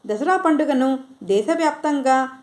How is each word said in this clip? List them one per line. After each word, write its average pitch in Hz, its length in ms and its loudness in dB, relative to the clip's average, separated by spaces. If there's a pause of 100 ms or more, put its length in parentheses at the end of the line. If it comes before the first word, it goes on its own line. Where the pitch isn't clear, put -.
దసరా 302 300 0
పండుగను 277 600 2 (240)
దేశవ్యాప్తంగా 262 1040 0 (140)